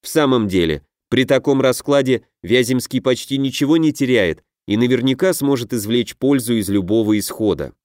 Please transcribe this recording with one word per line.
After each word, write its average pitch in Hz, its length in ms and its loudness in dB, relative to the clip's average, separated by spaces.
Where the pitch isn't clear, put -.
В - 60 -16
самом 131 400 2
деле, 82 340 0
при 123 160 2
таком 135 360 0
раскладе 131 600 0
Вяземский 123 580 0
почти 135 380 -2
ничего 135 380 0
не 160 160 2
теряет 117 500 0
и 104 100 0
наверняка 127 560 0
сможет 139 400 -2
извлечь 113 440 -4
пользу 127 380 0
из 104 140 -2
любого 104 500 0
исхода. 87 540 -4